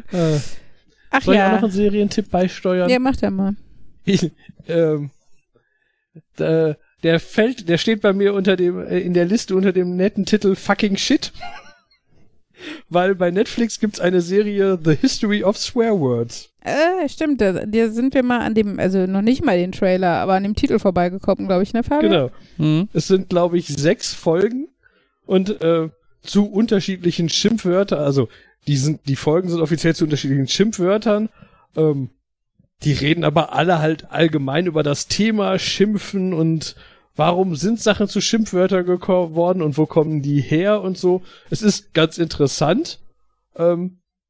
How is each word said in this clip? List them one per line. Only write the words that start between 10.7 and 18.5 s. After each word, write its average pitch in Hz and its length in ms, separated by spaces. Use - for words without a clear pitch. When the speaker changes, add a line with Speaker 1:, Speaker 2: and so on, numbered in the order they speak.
Speaker 1:
Shit. - 400
<laughs> - 60
Weil 180 260
bei 180 160
Netflix 214 500
gibt's 214 200
eine 180 200
Serie 196 640
The 156 120
History 208 500
of 202 140
Swear 226 420
Words. 120 500
Speaker 2:
Äh, 330 480
stimmt, 302 300
da, 196 120
da 226 240
sind 240 240
wir 269 80
mal 247 180
an 220 140